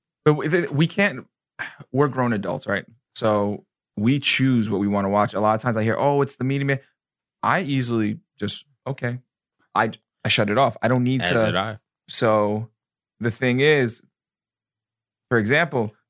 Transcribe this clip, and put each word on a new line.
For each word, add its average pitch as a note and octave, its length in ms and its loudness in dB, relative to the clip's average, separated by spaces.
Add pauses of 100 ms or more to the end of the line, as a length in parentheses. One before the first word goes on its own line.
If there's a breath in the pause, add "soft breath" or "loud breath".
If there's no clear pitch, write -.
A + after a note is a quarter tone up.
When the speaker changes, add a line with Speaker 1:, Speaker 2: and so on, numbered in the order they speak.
(260)
Speaker 1:
But D3+ 100 6
we, D3 120 -4
th-, E3+ 240 0
we D3+ 160 2
can't, F3 380 -2 (640 loud breath)
we're C#3+ 160 2
grown B2 260 -2
adults, G2 340 -6
right? G2+ 180 -2 (300)
So G#2 500 0 (320)
we B2 220 2
choose B2+ 500 0
what G2 100 0
we G2+ 80 0
wanna G2+ 220 0
watch. G#2 240 2
A F#2+ 80 -4
lot G#2+ 140 4
of A2 60 -4
times A#2+ 140 -2
I A2 80 0
hear, A2+ 140 0
"Oh, C#3+ 240 2
it's C#3 160 -4
the B2+ 80 -6
media." C#3 340 -2 (640 soft breath)
I D#3 180 0
easily A#2 580 -2 (180)
just, - 280 -8 (220)
okay. B2 320 -6 (560)
I, A2 160 0 (320)
I A#2 60 -2
shut G#2 200 2
it G#2 80 0
off. C3 240 2
I A2+ 60 2
don't B2 160 2
need C3 180 0
Speaker 2:
As F2+ 100 0
Speaker 1:
to. A2+ 160 2
Speaker 2:
did F2 80 0
I. G#2 240 -4 (280)
Speaker 1:
So G#2+ 640 0 (500)
the A2+ 120 -2
thing B2 280 0
is, C#3 420 2 (1300)
for A#2+ 80 2
example, B2+ 560 0 (160)